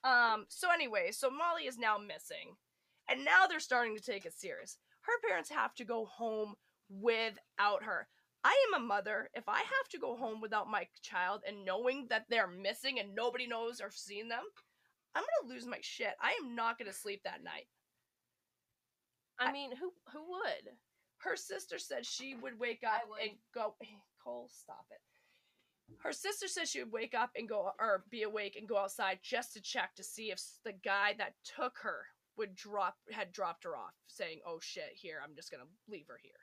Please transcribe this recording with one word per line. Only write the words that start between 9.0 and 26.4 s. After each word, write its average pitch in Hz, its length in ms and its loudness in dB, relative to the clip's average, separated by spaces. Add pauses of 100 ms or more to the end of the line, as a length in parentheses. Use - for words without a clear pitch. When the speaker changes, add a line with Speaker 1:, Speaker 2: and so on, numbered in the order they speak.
Speaker 1:
If 226 120 -6
I - 120 2
have 523 320 2
to 339 80 -8
go 247 180 -2
home 220 240 -4
without 214 260 0
my 214 200 0 (160)
child 185 440 0
and 202 160 -6
knowing 240 460 0
that 220 200 2
they're 220 180 6
missing 202 520 -2
and 202 140 -4
nobody 240 320 0
knows 233 340 -4
or 202 120 -8
seen 208 380 -8
them, 240 140 -2 (720)
I'm 339 100 2
gonna 494 300 2
lose 247 140 -8
my 240 140 -4
shit. - 380 -4
I 254 120 2 (120)
am 240 120 -8
not 233 240 0
gonna 202 140 -8
sleep 202 300 -6
that 180 200 -6
night. 165 240 -8 (1700)
Speaker 2:
I 254 100 4
Speaker 1:
I - 20 0
Speaker 2:
mean, 277 240 -6
who, 359 160 -4 (200)
who 294 80 -14 (120)
would? 320 420 -4 (460)
Speaker 1:
Her - 160 -2
sister - 420 -8
said 120 300 -4
she 269 260 -6
would 247 240 -10
wake 240 260 -4
Speaker 3:
I 220 140 2
Speaker 1:
up - 120 2
Speaker 3:
would. 214 120 -8
Speaker 1:
and 214 100 -2 (220)
go, 214 260 -2
"Hey, 208 180 -16 (260)
Cole, 120 280 -8
stop - 380 -18
it." 110 80 -20 (1000)
Her - 140 -4
sister 392 340 -4